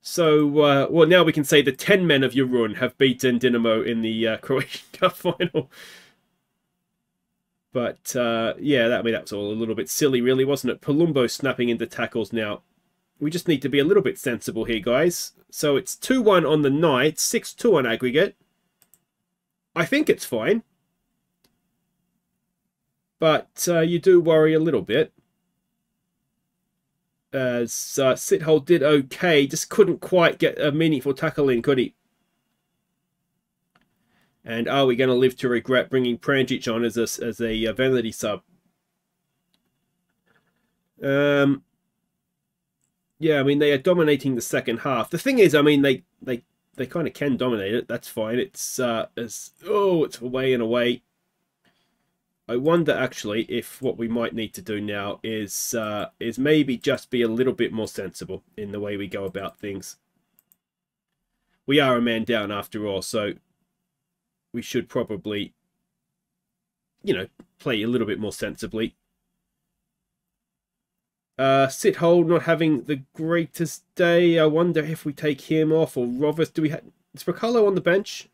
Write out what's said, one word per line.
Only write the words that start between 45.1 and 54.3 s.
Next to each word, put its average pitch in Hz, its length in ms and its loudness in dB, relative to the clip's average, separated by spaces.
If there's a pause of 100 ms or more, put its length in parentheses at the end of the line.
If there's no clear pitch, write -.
The 170 80 -4
thing 262 200 0
is, 170 160 6
I 151 60 6
mean, 147 220 4
they, 139 220 0 (180)
they, 123 220 -8 (320)
they 127 100 -6
kinda 160 240 -6
can 143 260 -2
dominate 110 380 -2
it. - 140 -4
That's 117 200 -10
fine. 113 300 -4
It's, - 400 -8
uh, 120 280 -2 (120)
as, 117 320 -12 (160)
oh, 190 380 2
it's - 140 -10
away 131 360 -2
and 120 80 0
away. 120 400 0 (1500)
I 127 60 -2
wonder, 151 360 2
actually, 110 500 -4
if - 400 -8
what 127 160 -4
we 117 100 -4
might 117 260 -4